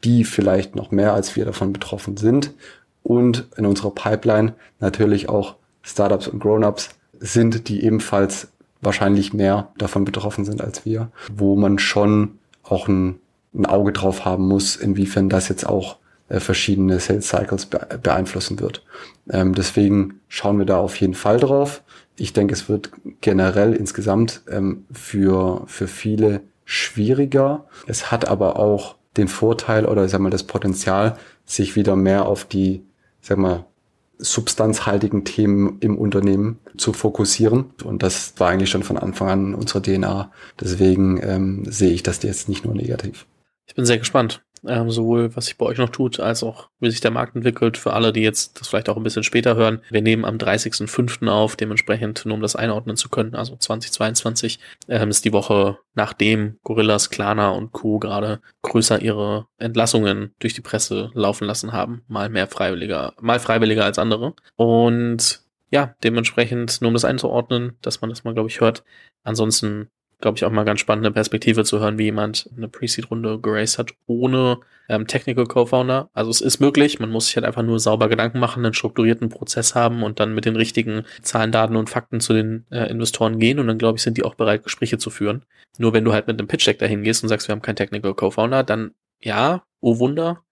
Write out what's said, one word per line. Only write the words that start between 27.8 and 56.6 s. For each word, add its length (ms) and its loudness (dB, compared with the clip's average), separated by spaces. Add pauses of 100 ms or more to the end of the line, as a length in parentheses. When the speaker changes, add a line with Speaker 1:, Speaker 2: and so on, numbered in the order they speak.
Speaker 1:
Es 240 -6
hat 180 0
aber 300 2
auch 380 0 (200)
den 120 2
Vorteil 580 0
oder, 180 2
ich 60 0
sag 100 0
mal, 100 2
das 140 -2
Potenzial, 720 0 (280)
sich 320 -2
wieder 200 4
mehr 300 4
auf 180 -2
die, 380 0 (380)
sag 180 0
mal, 260 0 (540)
substanzhaltigen 1040 0
Themen 560 2
im 180 0
Unternehmen 600 0 (200)
zu 160 0
fokussieren. 720 2 (180)
Und 180 -4
das 360 -2
war 100 4
eigentlich 220 2
schon 120 0
von 140 -4
Anfang 320 -4
an 260 0
unsere 280 -2
D 120 0
N 100 0
A. 280 -4 (260)
Deswegen, 640 2
ähm, 440 -2
sehe 260 2
ich 100 -2
das 200 -4
jetzt 260 -4
nicht 160 -4
nur 100 -4
negativ. 520 -6 (400)
Speaker 2:
Ich 80 -20
bin 100 -2
sehr 140 4
gespannt, 440 0 (220)
ähm, 260 -2
sowohl 440 0
was 120 -8
sich 120 -12
bei 80 0
euch 120 -4
noch 120 0
tut, 300 -4
als 240 -2
auch 340 -10
wie 100 0
sich 120 -2
der 100 2
Markt 240 -4
entwickelt. 420 0
Für 180 -4
alle, 180 2
die 80 0
jetzt 400 0
das 80 -14
vielleicht 200 -2
auch 80 -2
ein 60 -6
bisschen 220 -2
später 320 2
hören, 240 2 (100)
wir 120 2
nehmen 220 2
am 140 -4
dreißigsten 480 -2
fünften 420 -2
auf, 280 2
dementsprechend 720 -4
nur 100 -2
um 60 -4
das 120 -2
einordnen 420 -4
zu 120 -4
können, 260 -2
also 220 -8
zwanzig 340 -6
zweiundzwanzig, 680 -4 (280)
ähm, 220 0
ist 140 0
die 80 2
Woche, 460 2 (160)
nachdem 680 0